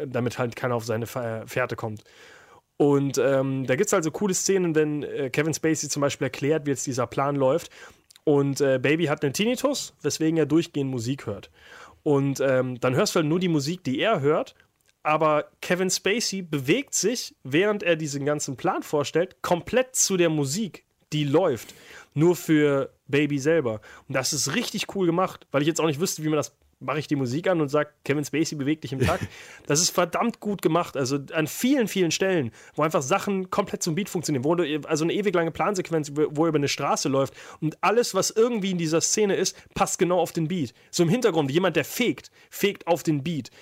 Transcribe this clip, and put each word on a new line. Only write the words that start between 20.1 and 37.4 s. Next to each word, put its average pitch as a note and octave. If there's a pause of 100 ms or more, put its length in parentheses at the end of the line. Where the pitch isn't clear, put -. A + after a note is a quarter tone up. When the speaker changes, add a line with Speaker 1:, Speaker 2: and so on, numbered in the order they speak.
Speaker 1:
der E3+
Musik, D#3 (280)
die D3+
läuft. C#3+ (380)
Nur E3
für D3 (160)
Baby C#3+
selber. C3 (260)
Und C3
das C3
ist C#3+
richtig -
cool F#3+
gemacht, F3
weil C#3
ich D3
jetzt D#3+
auch D#3
nicht C#3+
wüsste, E3
wie D#3
man D3+
das - (260)
mache C3+
ich -
die D#3
Musik C3+
an F3
und C#3+
sag, D3 (100)
"Kevin C#3+
Spacey, D#3
beweg D3
dich A#2+
im C3
Takt." D#3 (200)
Speaker 2:
<laughs> -
Speaker 1:
Das D3
ist F#3
verdammt F3+
gut G#3
gemacht. E3+
Also C#3 (140)
an D#3+
vielen, B3+
vielen F3
Stellen, F3 (240)
wo D3
einfach D#3+
Sachen F#3
komplett -
zum D#3+
Beat G3
funktionieren, C#3+
wo D#3+
du, D3+
also D3+
eine D#3+
ewig G3
lange E3+
Plansequenz, E3
wo, D3+
wo D3+
er E3
über D#3
eine C#3+
Straße D#3
läuft C3+ (280)